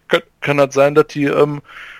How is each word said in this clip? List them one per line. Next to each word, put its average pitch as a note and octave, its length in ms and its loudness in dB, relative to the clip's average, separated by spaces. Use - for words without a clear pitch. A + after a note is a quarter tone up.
kann, F3 140 0
kann C#3+ 160 -2
das C#3 160 0
sein, C#3 200 2
dass D3+ 140 2
die, D3 160 -6
ähm, D3 380 -2